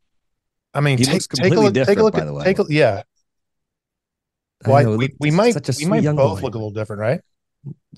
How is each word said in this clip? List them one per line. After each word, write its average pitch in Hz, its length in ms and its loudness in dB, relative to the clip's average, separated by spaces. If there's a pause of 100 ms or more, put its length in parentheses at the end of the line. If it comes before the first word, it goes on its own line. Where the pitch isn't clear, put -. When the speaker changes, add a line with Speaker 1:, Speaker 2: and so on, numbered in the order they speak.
(760)
Speaker 1:
I 143 60 0
mean, 139 180 2
Speaker 2:
He 127 60 2
Speaker 1:
take, 139 80 -2
Speaker 2:
looks 190 160 -4
Speaker 1:
take 139 100 -6
a - 100 -4
Speaker 2:
completely 143 160 4
Speaker 1:
look, 107 80 2
take 131 80 0
a 131 40 0
Speaker 2:
different, 202 180 2
Speaker 1:
look 220 100 2
Speaker 2:
by - 60 -2
Speaker 1:
at, 156 60 -4
Speaker 2:
the 104 100 -8
way. 143 80 -8
Speaker 1:
take 190 160 0
a, 190 100 -2
yeah. 135 320 2 (1600)
Speaker 2:
I 110 60 -2
Speaker 1:
Why, 117 140 6
Speaker 2:
know, 113 80 0
Speaker 1:
we, 117 160 0
Speaker 2:
look, 139 120 -8
Speaker 1:
we 151 120 0
might, 208 240 2
Speaker 2:
such 135 140 -4
a 127 100 -2
Speaker 1:
we 151 60 -6
might 190 120 0
Speaker 2:
sweet 208 60 0
young 151 120 0
Speaker 1:
both 143 260 0
Speaker 2:
boy. 135 40 -4
Speaker 1:
look 110 80 -6
a 113 60 -8
little 107 100 -6
different, 104 300 -8
right? 123 220 -2 (760)